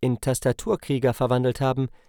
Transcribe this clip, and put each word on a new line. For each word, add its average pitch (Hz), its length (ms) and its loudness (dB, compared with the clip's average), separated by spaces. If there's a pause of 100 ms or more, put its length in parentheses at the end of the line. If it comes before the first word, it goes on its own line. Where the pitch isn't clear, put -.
in 127 200 0
Tastaturkrieger 127 960 0
verwandelt 127 460 0
haben, 131 280 0 (200)